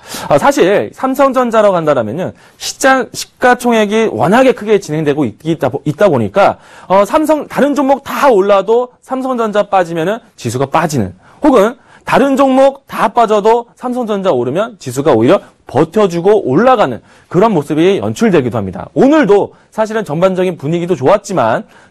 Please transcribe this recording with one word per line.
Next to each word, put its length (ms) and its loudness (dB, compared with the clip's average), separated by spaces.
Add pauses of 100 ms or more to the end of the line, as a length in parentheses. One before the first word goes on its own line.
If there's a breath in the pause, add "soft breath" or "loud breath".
(280 loud breath)
아, 120 2
사실 540 0
삼성전자라고 840 0
한다라면은 580 -2 (240 soft breath)
시장, 560 -2
시가총액이 1000 0
워낙에 420 2
크게 260 -2
진행되고 460 -2
있-, 180 -8
있다 260 -2
보-, 160 -8
있다 240 2
보니까, 480 0 (300 loud breath)
어, 180 2
삼성, 420 -2
다른 280 -2
종목 280 0
다 260 -2
올라도 600 2 (120)
삼성전자 640 -4
빠지면은 540 -2 (180 soft breath)
지수가 320 -4
빠지는, 460 -2 (300 soft breath)
혹은 320 2 (320 soft breath)
다른 300 0
종목 500 2
다 220 -4
빠져도 680 0
삼성전자 560 -4
오르면 480 -4
지수가 320 -2
오히려 300 4 (260 loud breath)
버텨주고 840 0
올라가는 520 2 (260 soft breath)
그런 240 0
모습이 460 0
연출되기도 600 0
합니다. 360 -8
오늘도 600 2 (160 soft breath)
사실은 340 -4
전반적인 520 -2
분위기도 380 -4
좋았지만 680 0 (260 soft breath)